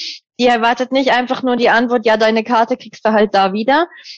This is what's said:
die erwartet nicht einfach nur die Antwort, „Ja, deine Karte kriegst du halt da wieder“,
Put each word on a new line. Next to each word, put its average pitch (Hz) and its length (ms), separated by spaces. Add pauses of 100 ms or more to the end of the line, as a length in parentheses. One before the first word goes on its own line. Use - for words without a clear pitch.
(400)
die 247 80
erwartet 240 440
nicht 262 200
einfach 247 320
nur 247 140
die 240 120
Antwort, 233 380
„Ja, 220 100
deine 220 260
Karte 233 320
kriegst - 300
du 220 60
halt 214 240
da 190 180
wieder“, 269 320 (320)